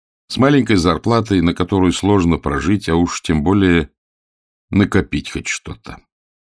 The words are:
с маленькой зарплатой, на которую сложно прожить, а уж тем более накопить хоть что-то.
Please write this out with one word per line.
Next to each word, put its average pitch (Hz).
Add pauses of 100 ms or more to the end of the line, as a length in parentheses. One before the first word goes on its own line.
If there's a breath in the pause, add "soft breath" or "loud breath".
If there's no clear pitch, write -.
(280)
с -
маленькой 131
зарплатой, 95
на 85
которую 92
сложно 87
прожить, 78
а 82
уж 87
тем 78
более 87 (800)
накопить -
хоть -
что-то. - (580)